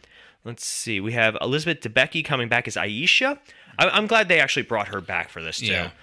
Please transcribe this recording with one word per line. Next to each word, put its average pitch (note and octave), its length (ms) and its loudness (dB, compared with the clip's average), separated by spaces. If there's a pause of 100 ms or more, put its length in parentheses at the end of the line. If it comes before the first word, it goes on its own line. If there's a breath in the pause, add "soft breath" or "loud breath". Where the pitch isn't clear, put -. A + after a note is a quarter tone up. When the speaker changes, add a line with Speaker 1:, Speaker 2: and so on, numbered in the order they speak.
(440 loud breath)
Speaker 1:
Let's A#2 200 -12
see. - 360 -4
We G#2+ 120 -4
have A2 280 4
Elizabeth D3+ 400 -2
Debicki C3 440 0
coming B2+ 240 -2
back A#2+ 200 0
as A2 80 -8
Aisha. D3+ 640 0 (400 loud breath)
I, F3 100 4
I'm G#3+ 180 2
glad G#3+ 220 4
they E3+ 100 6
actually C#3 240 2
brought G#2+ 260 -2
her G2 120 -6
back E2+ 280 -4
for E2+ 140 -14
this, D#2+ 160 -8
too. A2 80 -4
Speaker 2:
Yeah. F2 240 -2 (120 loud breath)